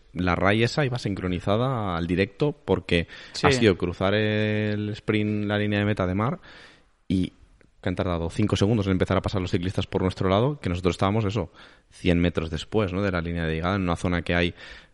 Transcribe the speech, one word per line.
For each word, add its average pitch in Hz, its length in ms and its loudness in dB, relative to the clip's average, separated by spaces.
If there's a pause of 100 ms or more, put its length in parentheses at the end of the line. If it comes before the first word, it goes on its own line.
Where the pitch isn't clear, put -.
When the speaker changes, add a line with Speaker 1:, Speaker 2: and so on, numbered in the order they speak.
(140)
Speaker 1:
la 90 200 0
rai 101 300 4
esa 139 220 0
iba 127 120 -4
sincronizada 101 1000 -2
al 85 100 -2
directo 98 460 0 (100)
porque 87 440 0 (260)
Speaker 2:
Sí. - 140 2
Speaker 1:
ha 143 40 8
sido 113 260 4
cruzar 95 360 0
el 107 800 0
sprint, 107 540 0
la 104 120 0
línea 104 220 2
de 104 60 4
meta 101 220 2
de 92 80 0
Mar, 120 240 0 (680)
y 90 240 0 (480)
que - 80 -4
han 90 60 -2
tardado 85 340 -2
cinco 104 260 0
segundos 101 320 2
en 98 60 2
empezar 92 240 2
a 92 40 2
pasar 98 200 -2
los 90 100 -6
ciclistas 92 360 -2
por 92 160 -2
nuestro 92 260 0
lado, 123 320 2
que - 80 -4
nosotros 87 260 0
estábamos, 104 300 0
eso, 95 260 -4 (400)
cien 87 280 2
metros 82 300 0
después, 92 440 -2
¿no?, 95 80 -4
de 98 100 0
la 90 80 -2
línea 85 260 -4
de 80 100 -2
llegada, 87 200 -2
en 98 60 -2
una 87 160 0
zona 87 240 -2
que 87 140 -2
hay, 87 180 2 (400)